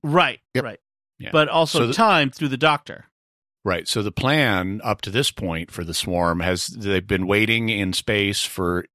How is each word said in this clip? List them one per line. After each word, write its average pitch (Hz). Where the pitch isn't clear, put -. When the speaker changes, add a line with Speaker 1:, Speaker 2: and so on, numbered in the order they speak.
Speaker 1:
Right, 151
Speaker 2:
Yep. 127
Speaker 1:
right. 110
Speaker 3:
Yeah. 123
Speaker 1:
But 151
also 160
Speaker 3:
So 120
the 131
Speaker 1:
time 170
through 147
the 131
doctor. 147
Speaker 3:
Right. 90
So 110
the 101
plan 110
up 107
to 98
this 131
point 85
for 87
the 82
swarm 87
has, 90
they've 98
been 92
waiting 113
in 98
space 101
for 87